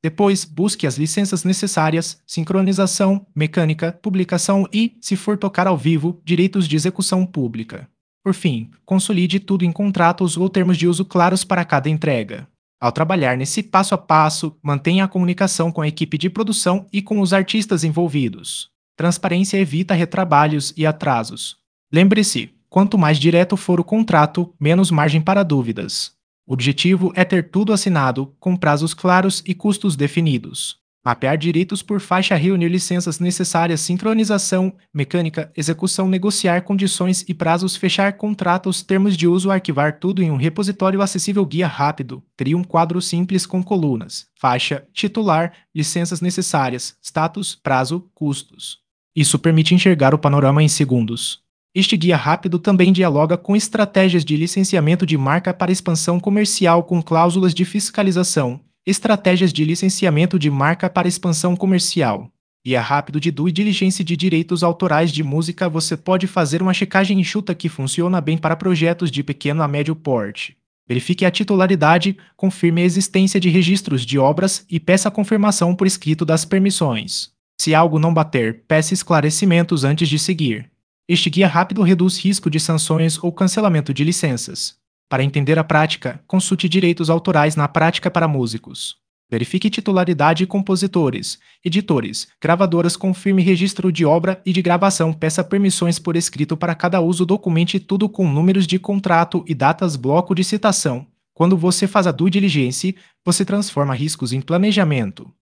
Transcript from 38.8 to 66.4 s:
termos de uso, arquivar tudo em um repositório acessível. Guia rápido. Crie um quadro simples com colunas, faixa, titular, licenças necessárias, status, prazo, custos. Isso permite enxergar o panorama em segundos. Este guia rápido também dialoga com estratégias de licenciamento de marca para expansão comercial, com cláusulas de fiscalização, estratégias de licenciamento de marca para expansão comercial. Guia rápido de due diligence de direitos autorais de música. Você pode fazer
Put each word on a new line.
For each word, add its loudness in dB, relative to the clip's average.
termos 0
de 2
uso, 2
arquivar -2
tudo -2
em 0
um 0
repositório -2
acessível. -2
Guia -2
rápido. -4
Crie 0
um -2
quadro 0
simples -2
com -4
colunas, -4
faixa, -2
titular, 0
licenças -4
necessárias, -4
status, -6
prazo, -2
custos. -8
Isso 2
permite 4
enxergar 4
o 0
panorama 4
em 4
segundos. -2
Este 2
guia 2
rápido -2
também 4
dialoga 2
com -2
estratégias 2
de 0
licenciamento 0
de 0
marca 0
para -2
expansão -2
comercial, 2
com -2
cláusulas 2
de 0
fiscalização, -2
estratégias 2
de 0
licenciamento 0
de 2
marca 0
para 0
expansão 0
comercial. 0
Guia 0
rápido -2
de -2
due -2
diligence 0
de -2
direitos 0
autorais 0
de -4
música. -2
Você -4
pode -2
fazer -2